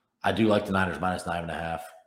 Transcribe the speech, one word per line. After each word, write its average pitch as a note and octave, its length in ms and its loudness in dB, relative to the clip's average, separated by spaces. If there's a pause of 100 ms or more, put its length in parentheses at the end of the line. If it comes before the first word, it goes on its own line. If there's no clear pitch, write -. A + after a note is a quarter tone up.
(240)
I G2 80 2
do G#2 140 4
like G#2 220 4
the F#2+ 40 -2
Niners F#2 280 0
minus F2+ 260 -2
nine E2+ 160 -4
and E2 80 -6
a D#2 60 -6
half. E2 260 -6 (260)